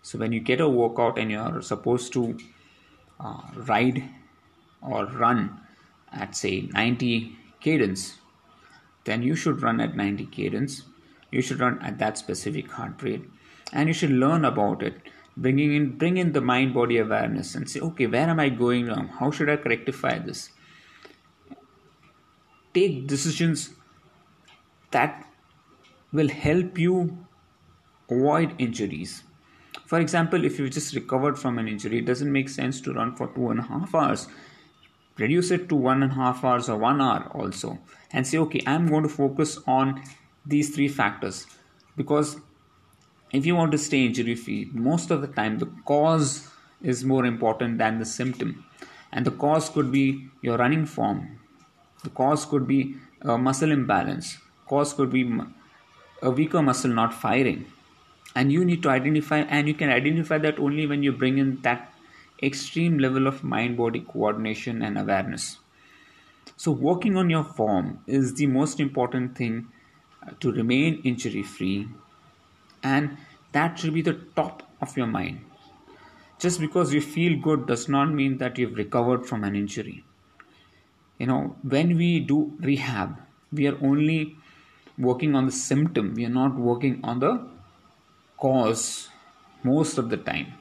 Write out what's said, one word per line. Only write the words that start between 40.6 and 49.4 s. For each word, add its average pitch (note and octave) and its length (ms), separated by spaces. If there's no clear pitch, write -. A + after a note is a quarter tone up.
three C#3+ 120
factors." - 580
Because D3 400
if C#3 120
you F3 100
want E3 180
to D3+ 40
stay C3+ 280
injury A#2 300
free, G#2 380
most C#3 380
of C#3+ 100
the C#3 60
time A2 320
the - 100
cause D3+ 640
is B2+ 220
more C3 220
important A#2 520
than A2+ 220
the A2+ 60
symptom. B2 580
And B2 140
the B2+ 60
cause D#3 380